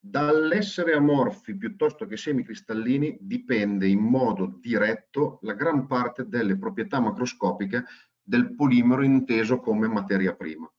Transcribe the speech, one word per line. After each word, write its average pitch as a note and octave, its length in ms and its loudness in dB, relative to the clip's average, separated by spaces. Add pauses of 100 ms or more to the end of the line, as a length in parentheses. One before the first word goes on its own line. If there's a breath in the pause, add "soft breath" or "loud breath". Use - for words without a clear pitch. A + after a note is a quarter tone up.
dall'essere D#3 880 0
amorfi C#3+ 600 0
piuttosto A2+ 520 -4
che G#2+ 100 -10
semicristallini B2 1040 -2
dipende G2+ 640 -2
in G2 120 4
modo G#2+ 600 0
diretto A2+ 840 -2
la G#2+ 100 -6
gran C#3 320 0
parte B2 420 -4
delle G#2 300 0
proprietà G#2+ 420 -4
macroscopiche G#2+ 840 -2 (360 loud breath)
del A#2+ 340 0
polimero B2+ 480 4
inteso B2+ 560 2
come G#2+ 280 0
materia G2 480 0
prima. D#2+ 440 -12